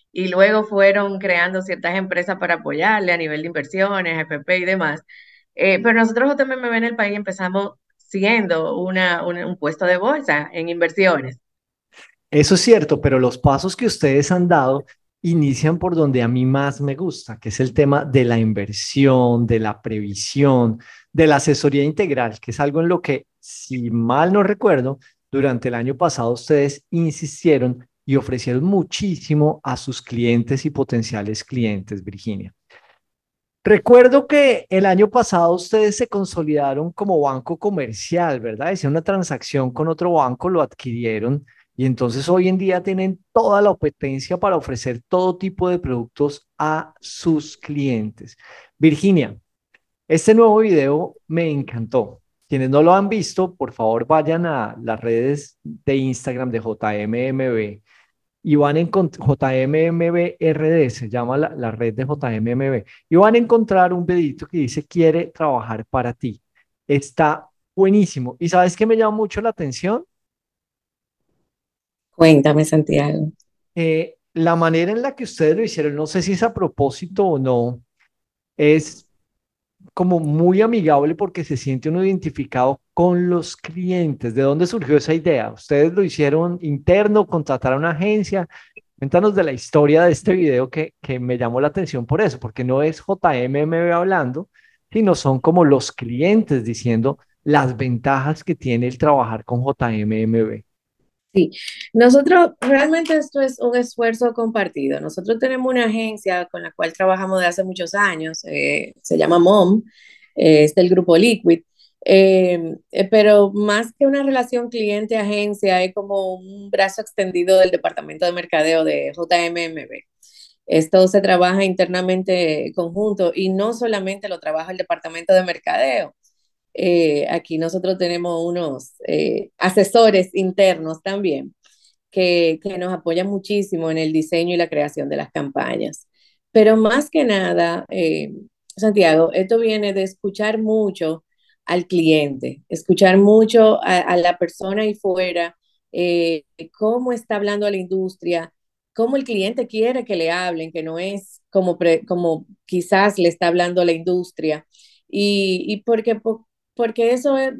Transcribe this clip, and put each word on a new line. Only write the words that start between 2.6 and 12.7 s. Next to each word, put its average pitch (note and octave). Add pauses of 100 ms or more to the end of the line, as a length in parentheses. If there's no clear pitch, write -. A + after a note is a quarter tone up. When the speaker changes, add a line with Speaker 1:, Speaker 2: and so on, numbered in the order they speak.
Speaker 1:
a E3+
nivel D#3
de E3
inversiones, E3+
F D#3
P F3+
y F3+
demás. E3+ (520)
Eh, F#3+
pero A3+
nosotros A#3
J C#4+
M C4
M B3+
B A#3
en A3+
el A#3
país G#3
empezamos G3 (220)
siendo F#3+
una, F3+
un, F3
un F3
puesto D#3
de F3+
bolsa G3+
en E3+
inversiones. E3+ (920)
Speaker 2:
Eso D3
es F3+
cierto, F3